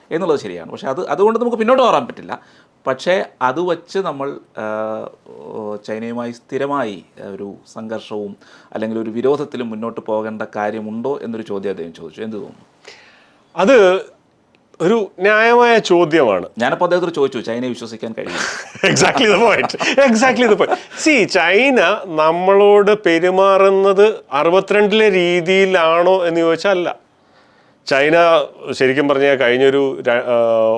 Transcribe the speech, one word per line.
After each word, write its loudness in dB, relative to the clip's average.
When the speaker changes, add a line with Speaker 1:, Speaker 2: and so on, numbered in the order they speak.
Speaker 1:
എന്നുള്ളത് -2
ശരിയാണ്. -14
പക്ഷേ -12
അത്, -8
അതുകൊണ്ട് 0
നമുക്ക് -4
പിന്നോട്ട് 2
മാറാൻ 0
പറ്റില്ല. -14
പക്ഷേ -2
അത് -2
വച്ച് -4
നമ്മൾ, -6
ആ, -10
ഓ, -12
ചൈനയുമായി -10
സ്ഥിരമായി, -6
ആ, -14
ഒരു -14
സംഘർഷവും -10
അല്ലെങ്കിൽ -6
ഒരു -8
വിരോധത്തിലും -4
മുന്നോട്ട് -10
പോകേണ്ട -6
കാര്യമുണ്ടോ -6
എന്നൊരു -10
ചോദ്യം -8
അദ്ദേഹം -10
ചോദിച്ചു. -16
എന്ത് -10
തോന്നുന്നു? -16
Speaker 2:
അത് 6
ഒരു 0
ന്യായമായ 4
ചോദ്യമാണ്. 2
Speaker 1:
ഞാനപ്പോൾ 0
അദ്ദേഹത്തോട് 0
ചോദിച്ചു, -2
"ചൈനയെ -6
വിശ്വസിക്കാൻ -12
കഴിയും?" -6
Speaker 2:
<laughs> 0
Exactly 2
the 4
point. 0
Exactly 2
the 4
point. 0
See, 0
ചൈന 2
നമ്മളോട് 2
പെരുമാറുന്നത് 4
അറുപത്തിരണ്ടിലെ 2
രീതിയിലാണോ 2
എന്ന് 0
ചോദിച്ചാൽ 0
അല്ല. -2
ചൈന 2
ശരിക്കും 0
പറഞ്ഞാൽ 2
കഴിഞ്ഞൊരു 2
ര-, -2
ആ, 0